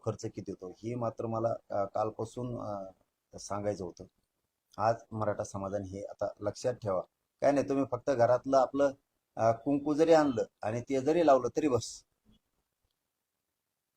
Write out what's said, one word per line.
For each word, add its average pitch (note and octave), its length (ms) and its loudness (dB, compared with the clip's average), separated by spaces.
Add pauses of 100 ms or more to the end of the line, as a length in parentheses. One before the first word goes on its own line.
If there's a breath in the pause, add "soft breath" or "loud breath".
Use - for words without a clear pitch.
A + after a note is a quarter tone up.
खर्च A2+ 300 -4
किती G2 180 -10
होतो, F#2 180 -12
हे A#2 240 -10
मात्र A#2 320 -4
मला, A2+ 280 -2 (160)
अ, G#2 140 0
कालपासून, A2 760 -4
अ, G2+ 300 -8 (500)
सांगायचं G2+ 440 -4
होतं. - 200 -12 (720)
आज A2+ 160 2 (160)
मराठा G#2+ 340 -2
समाजाने G2 440 -6
हे G2 160 -10
आता - 240 -6 (120)
लक्षात G#2 340 -4
ठेवा. F#2+ 260 -2 (400)
काय C3+ 120 4
नाही, C#3 160 2
तुम्ही C#3 240 2
फक्त B2 180 -4
घरातलं B2 460 4
आपलं, C3+ 360 4 (440)
अ, A2+ 160 4
कुंकू C#3+ 420 -2
जरी E3 180 6
आणलं C#3 320 6 (180)
आणि A2 180 -4
ते C3+ 200 -2
जरी D#3 260 2
लावलं B2+ 300 6
तरी D#3 120 0
बस. - 340 -2 (1900)